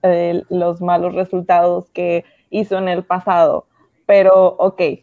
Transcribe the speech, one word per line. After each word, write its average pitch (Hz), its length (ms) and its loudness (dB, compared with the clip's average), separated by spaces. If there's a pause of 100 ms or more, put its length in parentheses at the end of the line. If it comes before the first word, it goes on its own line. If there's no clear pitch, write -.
eh, 175 460 0
los 175 320 -4
malos 175 340 -2
resultados 180 760 -2
que 170 340 -4 (260)
hizo 196 280 -4
en 190 100 -4
el 180 160 -4
pasado, 175 640 0 (380)
pero 190 540 4
ok 190 220 -2 (220)